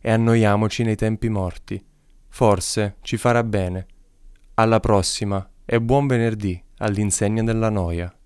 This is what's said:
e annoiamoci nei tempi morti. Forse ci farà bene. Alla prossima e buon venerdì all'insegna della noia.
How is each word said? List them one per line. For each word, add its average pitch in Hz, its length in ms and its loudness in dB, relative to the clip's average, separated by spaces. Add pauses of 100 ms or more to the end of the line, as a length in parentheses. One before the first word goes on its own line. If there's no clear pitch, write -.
e 113 100 -2
annoiamoci 113 720 2
nei 110 140 0
tempi 110 320 -2
morti. 98 520 -6 (460)
Forse 104 720 0
ci - 160 -6
farà 117 300 0
bene. 95 420 -4 (680)
Alla 113 260 4
prossima 101 680 0 (140)
e 117 160 -2
buon 135 260 2
venerdì 110 560 -2 (180)
all'insegna 107 640 -2
della 113 260 0
noia. 87 440 -4 (120)